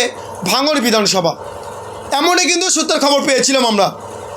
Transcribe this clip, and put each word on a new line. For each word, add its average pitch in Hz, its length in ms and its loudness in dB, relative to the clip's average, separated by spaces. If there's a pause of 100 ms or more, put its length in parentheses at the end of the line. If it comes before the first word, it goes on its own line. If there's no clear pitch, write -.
(500)
ভাঙড় 277 360 2
বিধানসভা, 190 480 2 (880)
এমনই 349 320 2
কিন্তু 359 240 0
সূত্রের 320 300 0
খবর 285 220 4
পেয়েছিলাম 262 440 2
আমরা, 196 160 4 (500)